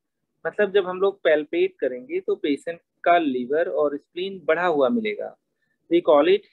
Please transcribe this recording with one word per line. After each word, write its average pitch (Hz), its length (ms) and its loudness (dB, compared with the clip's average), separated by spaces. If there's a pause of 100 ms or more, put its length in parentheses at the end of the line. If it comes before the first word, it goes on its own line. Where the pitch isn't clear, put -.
(460)
मतलब 196 280 -2
जब 196 140 2
हम 185 140 -6
लोग 196 220 0
palpate 170 560 0
करेंगे 131 400 -6
तो 196 180 -4
patient 165 420 -4 (240)
का 175 140 6
liver 143 520 -2
और 147 280 -2
spleen 185 480 -10
बढ़ा 160 220 0
हुआ 143 220 2
मिलेगा, 107 460 -4 (560)
we 170 120 2
call 151 260 4
it 202 240 2